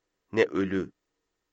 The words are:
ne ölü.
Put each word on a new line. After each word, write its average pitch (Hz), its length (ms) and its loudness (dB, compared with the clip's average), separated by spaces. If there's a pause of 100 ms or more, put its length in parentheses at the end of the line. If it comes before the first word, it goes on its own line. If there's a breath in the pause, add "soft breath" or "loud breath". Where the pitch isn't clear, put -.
(320)
ne 110 120 4
ölü. 92 480 -2 (600)